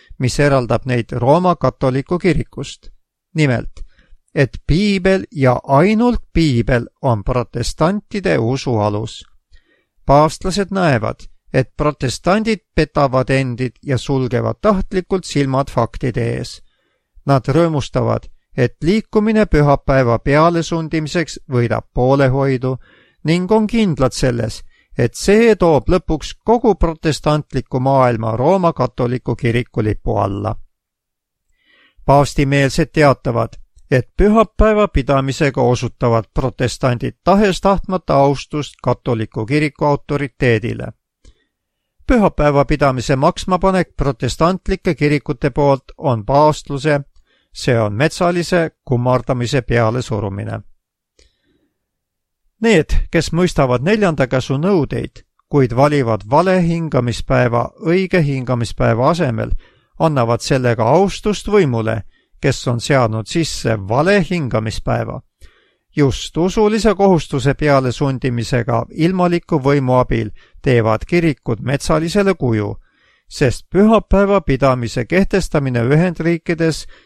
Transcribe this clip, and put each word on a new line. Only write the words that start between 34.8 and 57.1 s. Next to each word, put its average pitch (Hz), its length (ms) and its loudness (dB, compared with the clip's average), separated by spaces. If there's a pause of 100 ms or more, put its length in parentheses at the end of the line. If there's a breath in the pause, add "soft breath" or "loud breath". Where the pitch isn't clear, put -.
pidamisega 135 760 0
osutavad 120 600 0 (100)
protestandid 127 880 -4
tahes-tahtmata 190 880 0
austust 139 680 0
katoliku 113 640 -4
kiriku 151 380 -2
autoriteedile. 127 1080 -2 (1120)
Pühapäeva 151 580 2
pidamise 139 520 0
maksmapanek 180 800 0
protestantlike 160 1000 -2
kirikute 143 560 -2
poolt 139 480 0
on 120 280 -2
paavstluse, 143 760 2 (540)
see 120 260 0
on 104 120 0
metsalise 170 800 0 (140)
kummardamise 123 800 0
peale 117 400 0
surumine. 104 580 -6 (2000)
Need, 214 340 4 (160)
kes 165 220 -2
mõistavad 143 500 0
neljanda 185 440 0
käsu 131 340 -2
nõudeid, 156 640 -2 (240)
kuid 131 280 2
valivad 127 540 2
vale 185 320 4
hingamispäeva 127 1080 0 (160)